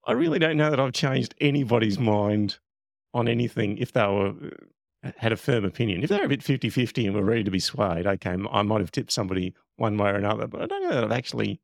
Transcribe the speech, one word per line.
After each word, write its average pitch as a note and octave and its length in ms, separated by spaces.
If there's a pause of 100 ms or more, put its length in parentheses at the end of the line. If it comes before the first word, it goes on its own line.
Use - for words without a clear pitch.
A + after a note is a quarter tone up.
I A#2+ 60
really C4+ 280
don't D#3+ 180
know D3+ 120
that C3+ 100
I've C3 120
changed C3 480
anybody's A#2+ 580
mind G#2 600 (560)
on A#2 140
anything A#2 500
if - 140
they A#2 140
were, G2 280 (720)
uh, B2+ 140
had A2+ 140
a G#2+ 40
firm A#2 280
opinion. G2 380
If E3 80
they're G#3 140
a - 40
bit C3+ 140
fifty-fifty B2 640
and G2 80
were G2+ 100
ready A2 200
to G2 60
be F#2 80
swayed, F2 480
okay, G2 240
m-, F#2+ 200
I G#2+ 120
might G#2+ 180
have F2 120
tipped - 200
somebody F#2 420 (220)
one G#2+ 200
way G2+ 140
or G2+ 60
another, G#2+ 300
but A2 160
I - 40
don't G4 160
know F4 120
that A#2 100
I've G#2+ 80
actually A#2 520